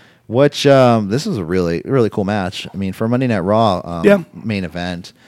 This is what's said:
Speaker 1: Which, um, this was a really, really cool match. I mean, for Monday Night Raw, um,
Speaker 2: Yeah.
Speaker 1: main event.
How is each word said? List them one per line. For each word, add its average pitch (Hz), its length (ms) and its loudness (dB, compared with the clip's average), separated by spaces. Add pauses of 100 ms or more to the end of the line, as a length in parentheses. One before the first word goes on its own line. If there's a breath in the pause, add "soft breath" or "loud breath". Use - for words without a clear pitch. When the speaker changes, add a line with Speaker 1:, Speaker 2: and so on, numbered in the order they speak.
(260 soft breath)
Speaker 1:
Which, 135 400 2
um, 120 440 6
this 131 160 -2
was 190 100 -4
a 95 80 -4
really, 85 400 -2
really 120 240 0
cool 101 160 -4
match. 95 480 -4
I - 60 -12
mean, 95 160 -6
for 113 140 -6
Monday 123 180 -2
Night 110 140 -2
Raw, 101 440 2
um, 85 220 -4
Speaker 2:
Yeah. 196 260 4
Speaker 1:
main 101 320 -6
event. 87 480 -8 (160 soft breath)